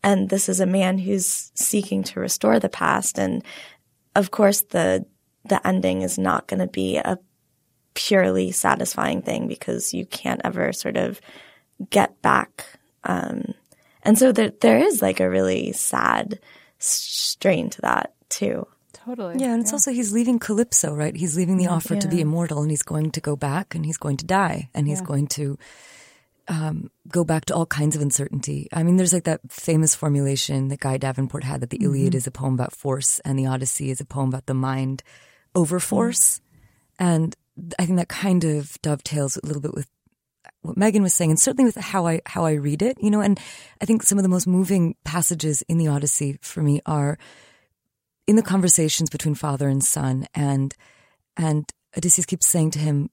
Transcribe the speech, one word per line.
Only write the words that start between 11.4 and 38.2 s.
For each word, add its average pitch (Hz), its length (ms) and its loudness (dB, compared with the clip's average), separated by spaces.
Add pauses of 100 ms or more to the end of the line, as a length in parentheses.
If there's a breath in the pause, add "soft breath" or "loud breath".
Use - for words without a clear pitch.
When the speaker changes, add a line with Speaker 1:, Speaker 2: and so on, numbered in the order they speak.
Speaker 1:
get - 320 0
back. - 440 0 (400)
Um, - 480 -4 (500 soft breath)
and 214 160 6
so 262 140 8
there, 208 180 2 (100)
there 226 160 8
is, 311 240 4
like, - 200 2
a 92 80 2
really 92 420 0
sad 60 680 -2 (400 soft breath)
s-, - 80 -4
strain - 840 -2
to - 100 -12
that - 320 -2 (160)
too. - 380 -4 (260)
Speaker 2:
Totally. 220 440 -10
Speaker 3:
Yeah, 254 160 0
and 233 80 0
it's 214 100 0
Speaker 2:
Yeah. 302 40 -4
Speaker 3:
also, 277 160 0
he's 240 220 -2
leaving 233 260 2
Calypso, 208 540 0
right? 147 220 -2
He's 156 220 -2
leaving 185 200 2
the 180 80 2
Speaker 1:
Yeah. 175 80 0
Speaker 3:
offer - 220 -2
to 202 120 -2
be 175 100 0
Speaker 1:
Yeah. 165 60 2
Speaker 3:
immortal, 156 380 0
and 151 100 0
he's 147 120 -2
going 156 280 -2
to 160 100 -6
go 147 140 -2
back, 147 400 -4
and 160 100 -4
he's 160 120 -4
going 143 200 -2
to 160 80 -8
die, 185 480 0
and 147 140 0
he's 147 120 -2
Speaker 2:
Yeah. 185 60 -8
Speaker 3:
going 147 220 0
to, 143 300 -6 (880 loud breath)
um, 156 440 -4 (160)
go 175 160 0
back 160 220 0
to - 100 -2
all 165 100 0
kinds 151 300 0
of 151 60 -4
uncertainty. 143 720 -4
I 165 100 0
mean, 175 140 4
there's, 180 160 4
like, 175 100 0
that 165 260 -2
famous 156 460 2
formulation 139 720 -2
that 139 120 -6
Guy 131 180 -4
Davenport 135 460 -4
had 131 180 -6
that 120 80 -8
the - 80 -6
Iliad 139 340 2
Speaker 2:
Mm-hmm. 135 60 0
Speaker 3:
is 123 100 -4
a 127 40 -8
poem 131 220 -2
about 123 220 -2
force 135 500 -2
and 135 140 -2
the 131 80 0
Odyssey 131 420 -4
is 131 120 -6
a 139 40 -10
poem 135 240 -2
about 131 160 -6
the 135 80 -4
mind 131 480 -2 (540 soft breath)
over 175 220 2
Speaker 2:
Mm-hmm. 175 100 -4
Speaker 3:
force. - 540 0 (580)
And 165 360 2 (440)
I 180 60 0
think 180 120 2
that - 120 0
kind 180 340 2